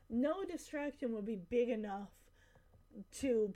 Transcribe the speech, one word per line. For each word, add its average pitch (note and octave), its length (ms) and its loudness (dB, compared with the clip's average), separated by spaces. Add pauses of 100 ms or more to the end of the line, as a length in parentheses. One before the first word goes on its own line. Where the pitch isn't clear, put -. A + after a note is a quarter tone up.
No D4 360 2
distraction C#4+ 720 -4
would G#3 100 -4
be A3 120 -4
big A#3+ 340 2
enough G#3 400 -4 (1120)
to A3 360 4